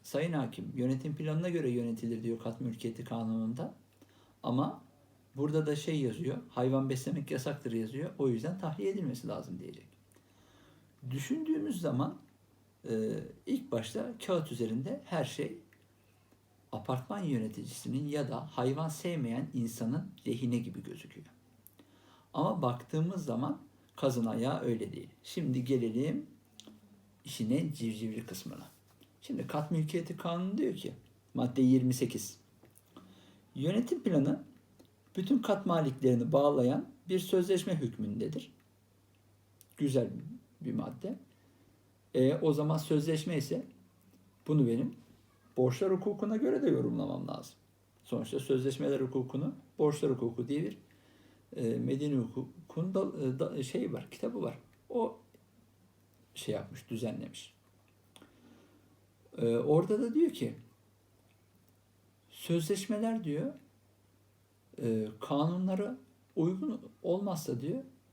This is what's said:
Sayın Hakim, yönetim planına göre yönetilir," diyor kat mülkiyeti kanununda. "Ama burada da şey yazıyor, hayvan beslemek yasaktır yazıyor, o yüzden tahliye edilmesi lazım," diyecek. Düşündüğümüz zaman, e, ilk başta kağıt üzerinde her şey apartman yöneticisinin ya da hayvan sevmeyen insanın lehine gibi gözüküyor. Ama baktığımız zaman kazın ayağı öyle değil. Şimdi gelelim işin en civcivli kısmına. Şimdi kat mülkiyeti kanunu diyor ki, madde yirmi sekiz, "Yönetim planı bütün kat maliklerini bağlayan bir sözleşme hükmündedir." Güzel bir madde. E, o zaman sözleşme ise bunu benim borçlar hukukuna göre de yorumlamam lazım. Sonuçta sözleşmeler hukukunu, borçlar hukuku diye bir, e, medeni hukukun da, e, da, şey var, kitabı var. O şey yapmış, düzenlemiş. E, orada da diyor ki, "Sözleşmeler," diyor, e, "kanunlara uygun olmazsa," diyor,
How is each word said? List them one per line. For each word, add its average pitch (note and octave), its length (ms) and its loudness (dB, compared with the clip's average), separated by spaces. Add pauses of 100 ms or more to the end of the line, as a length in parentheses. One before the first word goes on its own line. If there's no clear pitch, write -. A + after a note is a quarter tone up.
Sayın D#3+ 300 0
Hakim, - 420 -4
yönetim C3 400 0
planına D#3+ 340 0
göre D#3+ 200 2
yönetilir," A#2 540 -2
diyor A2+ 160 0
kat A2+ 220 -6
mülkiyeti A2+ 420 -4
kanununda. A2+ 680 -2 (720)
"Ama C#3 400 0 (520)
burada D3+ 300 2
da D3 100 2
şey D3+ 260 0
yazıyor, C3+ 360 0 (120)
hayvan C3 400 2
beslemek C#3 420 -2
yasaktır C#3+ 400 -2
yazıyor, A2+ 460 -2
o C#3 120 4
yüzden C#3 300 0
tahliye F#3+ 320 -2
edilmesi C3+ 360 -4
lazım," F#2 320 -8
diyecek. - 280 -14 (1200)
Düşündüğümüz D4+ 720 -2
zaman, C#3 360 0 (720)
e, A2 300 -2 (260)
ilk - 260 -2
başta A3 420 -4 (120)
kağıt E3 260 0
üzerinde B2 540 -2
her D#3+ 200 -2
şey - 320 -6 (1160)
apartman C3 520 -4
yöneticisinin B2+ 840 -2
ya C#3+ 220 -2
da - 220 -6
hayvan C#3 380 0
sevmeyen C#3+ 640 -2
insanın A#2 580 -2 (160)
lehine A#2+ 300 0
gibi - 260 -6
gözüküyor. - 440 -16 (1040)
Ama E3+ 280 2
baktığımız D#3+ 640 0
zaman B2 360 -2 (340)
kazın B2 300 2
ayağı A2+ 360 0
öyle A2+ 320 -2
değil. - 160 -12 (140)
Şimdi B2+ 400 -2
gelelim B2+ 640 2 (1000)
işin A2+ 260 -2
en D#3 220 2
civcivli A2 520 -4
kısmına. - 420 -12 (540)
Şimdi - 260 -6
kat D3+ 240 -4
mülkiyeti E3 460 -2
kanunu F3+ 400 -2
diyor D4 180 0
ki, - 180 -8 (400)
madde B2 280 2
yirmi B2+ 320 8
sekiz, - 440 -2 (1200)
"Yönetim G#3+ 480 0
planı D3+ 400 4 (720)
bütün A3+ 220 4
kat G3 260 2
maliklerini C3+ 640 4
bağlayan C#3+ 580 6 (200)
bir F#3 100 2
sözleşme F3+ 560 2
hükmündedir." A2 760 -4 (1300)
Güzel C3 320 2 (520)
bir D#3 120 -4
madde. - 460 -6 (920)
E, C3 220 6
o D#3 180 4
zaman D3+ 240 2
sözleşme D#3 600 2
ise B3+ 280 -2 (800)
bunu D3 200 6
benim A#2 280 0 (640)
borçlar B2+ 340 4
hukukuna G3+ 460 0
göre D4 240 2
de C#4+ 80 4
yorumlamam - 580 0
lazım. - 280 -10 (480)
Sonuçta B2 360 -2
sözleşmeler C3+ 600 0
hukukunu, C3+ 560 -2 (240)
borçlar D3 320 4
hukuku A#2+ 360 0
diye C#3+ 160 0
bir, G3+ 140 -6 (800)
e, A#2+ 220 0
medeni C3+ 380 0
hukukun C3 800 -4
da, F#3+ 180 0 (100)
e, C3 180 -2
da, - 240 -2
şey - 300 -2
var, - 180 -8
kitabı - 300 -6
var. - 180 -6 (300)
O - 280 -2 (1200)
şey - 200 -4
yapmış, - 340 -10
düzenlemiş. - 640 -6 (1800)
E, A#2 200 4
orada F3+ 440 4
da A#3 120 0
diyor D#4+ 180 4
ki, - 240 -4 (1700)
"Sözleşmeler," G3+ 920 0
diyor, E3 300 -2 (1300)
e, A2 260 2 (120)
"kanunlara F#3 800 0 (380)
uygun F#3+ 460 0 (220)
olmazsa," E3 580 -2
diyor, A3 220 -2 (300)